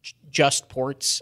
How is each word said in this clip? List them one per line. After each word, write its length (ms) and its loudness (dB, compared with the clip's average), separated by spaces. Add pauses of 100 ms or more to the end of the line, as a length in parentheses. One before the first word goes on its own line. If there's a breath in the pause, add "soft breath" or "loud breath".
j-, 120 -16 (160)
just 400 2
ports, 520 -4